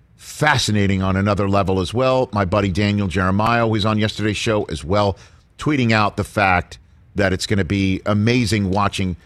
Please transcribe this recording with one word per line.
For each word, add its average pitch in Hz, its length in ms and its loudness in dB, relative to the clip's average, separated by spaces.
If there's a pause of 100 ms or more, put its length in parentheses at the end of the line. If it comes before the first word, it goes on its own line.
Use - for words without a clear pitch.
(200)
fascinating 104 800 0
on 95 140 0
another 101 320 0
level 95 320 0
as 90 140 -4
well. 131 360 0
My 104 140 0
buddy 101 260 0
Daniel 104 380 0
Jeremiah, 101 560 0
who 113 60 0
was 110 160 0
on 107 120 0
yesterday's 104 380 -2
show 107 280 -2
as 76 200 -8
well, 101 320 2 (400)
tweeting 127 360 0
out 107 260 0
the 101 60 0
fact 92 540 0 (360)
that 95 180 0
it's 92 140 -4
gonna 98 180 0
be 95 400 0
amazing 107 680 0
watching 95 560 -2